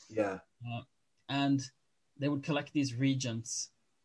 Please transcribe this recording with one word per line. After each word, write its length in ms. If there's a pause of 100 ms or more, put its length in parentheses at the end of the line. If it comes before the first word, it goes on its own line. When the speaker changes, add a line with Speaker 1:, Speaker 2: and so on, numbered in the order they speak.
Speaker 1:
Yeah. 320 (260)
Speaker 2:
Uh, 160 (460)
and 340 (560)
they 100
would 160
collect 280
these 220
regents, 800 (320)